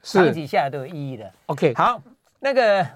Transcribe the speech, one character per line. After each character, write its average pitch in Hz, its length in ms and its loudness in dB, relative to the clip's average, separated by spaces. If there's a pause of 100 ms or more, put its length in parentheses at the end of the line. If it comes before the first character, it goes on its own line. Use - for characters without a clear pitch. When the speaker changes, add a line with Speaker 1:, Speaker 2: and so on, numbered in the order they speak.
Speaker 1:
是。 - 160 -2
Speaker 2:
长 160 140 4
期 156 140 -6
下 185 160 0
来 139 80 -2
都 143 80 -10
有 131 80 -10
意 143 260 -10
义 123 40 -12
了。 104 140 -16 (160)
Speaker 1:
OK。 151 280 0
Speaker 2:
好， 202 280 0 (380)
那 277 120 -2
个 208 440 4